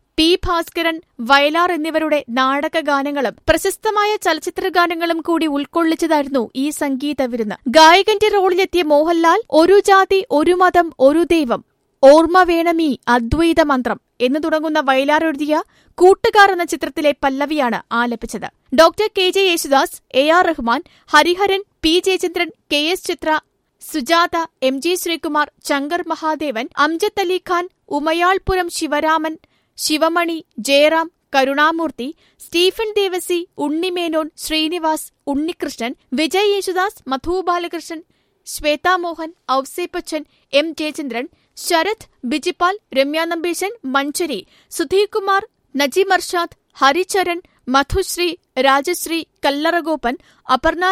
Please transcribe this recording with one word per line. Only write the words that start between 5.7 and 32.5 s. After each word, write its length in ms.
ഈ 160
സംഗീത 520
വിരുന്ന്. 340
ഗായകന്റെ 600
റോളിലെത്തിയ 560
മോഹൻലാൽ 560
ഒരു 300
ജാതി 400
ഒരു 260
മതം 320
ഒരു 280
ദൈവം, 360
ഓർമ്മ 400
വേണമീ 480
അദ്വൈത 540
മന്ത്രം 360
എന്ന് 200
തുടങ്ങുന്ന 400
വയലാർ 440
എഴുതിയ 300
കൂട്ടുകാർ 520
എന്ന 140
ചിത്രത്തിലെ 500
പല്ലവിയാണ് 640
ആലപിച്ചത്. 540
ഡോക്ടർ 360
കെ 220
ജെ 120
യേശുദാസ്, 540
എ 160
ആർ 160
റഹ്മാൻ, 360
ഹരിഹരൻ, 520
പി 220
ജയചന്ദ്രൻ, 500
കെ 160
എസ് 220
ചിത്ര, 240
സുജാത, 520
എം 180
ജി 140
ശ്രീകുമാർ, 520
ശങ്കർ 440
മഹാദേവൻ, 600
അംജദ് 420
അലിഖാൻ, 440
ഉമയാൾപുരം 840
ശിവരാമൻ, 640
ശിവമണി, 600
ജയറാം, 500
കരുണാമൂർത്തി, 800
സ്റ്റീഫൻ 520